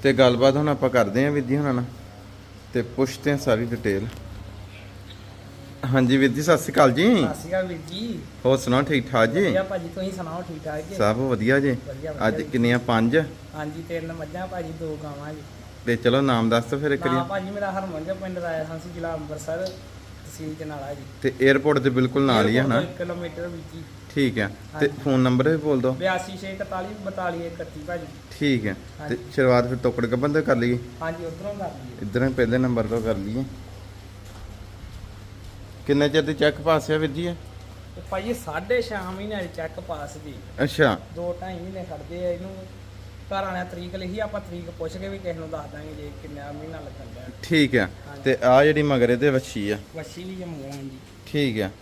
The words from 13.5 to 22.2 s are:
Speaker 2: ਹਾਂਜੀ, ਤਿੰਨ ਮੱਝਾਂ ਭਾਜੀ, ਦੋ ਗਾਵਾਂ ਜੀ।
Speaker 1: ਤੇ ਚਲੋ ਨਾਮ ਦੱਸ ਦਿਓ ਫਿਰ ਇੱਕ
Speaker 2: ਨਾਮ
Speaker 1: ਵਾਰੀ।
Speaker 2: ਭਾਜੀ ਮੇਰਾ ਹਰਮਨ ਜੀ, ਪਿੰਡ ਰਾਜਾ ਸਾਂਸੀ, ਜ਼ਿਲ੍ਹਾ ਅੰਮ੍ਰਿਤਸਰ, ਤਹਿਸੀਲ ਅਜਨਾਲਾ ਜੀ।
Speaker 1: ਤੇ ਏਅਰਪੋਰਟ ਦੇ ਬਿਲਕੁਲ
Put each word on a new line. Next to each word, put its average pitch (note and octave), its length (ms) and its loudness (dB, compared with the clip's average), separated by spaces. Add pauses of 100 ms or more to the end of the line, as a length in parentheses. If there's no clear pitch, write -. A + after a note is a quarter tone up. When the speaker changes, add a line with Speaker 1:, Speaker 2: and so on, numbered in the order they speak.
Speaker 2:
ਹਾਂਜੀ, D#3 340 -8
ਤਿੰਨ E3 240 -6
ਮੱਝਾਂ E3 340 -8
ਭਾਜੀ, E3+ 320 -8
ਦੋ D#3 240 -6
ਗਾਵਾਂ D3 300 -10
ਜੀ। D3+ 80 -12 (440)
Speaker 1:
ਤੇ A#2+ 100 4
ਚਲੋ A#2+ 260 4
ਨਾਮ A#2+ 280 4
ਦੱਸ A#2 160 4
ਦਿਓ C#3 140 -2
ਫਿਰ D3 120 2
ਇੱਕ C3+ 140 0
Speaker 2:
ਨਾਮ C3 100 2
Speaker 1:
ਵਾਰੀ। C3 140 0
Speaker 2:
ਭਾਜੀ F#3+ 220 -2
ਮੇਰਾ G3+ 200 -2
ਹਰਮਨ F#3 320 -4
ਜੀ, E3+ 80 -4 (100)
ਪਿੰਡ F#3 160 -6
ਰਾਜਾ E3 260 -4
ਸਾਂਸੀ, D#3+ 300 -10
ਜ਼ਿਲ੍ਹਾ E3 200 -6
ਅੰਮ੍ਰਿਤਸਰ, D#3 520 -6
ਤਹਿਸੀਲ - 880 -12
ਅਜਨਾਲਾ D3+ 400 -8
ਜੀ। C#3 100 -12 (180)
Speaker 1:
ਤੇ B2+ 200 2
ਏਅਰਪੋਰਟ C3+ 380 6
ਦੇ C3 100 4
ਬਿਲਕੁਲ B2+ 360 2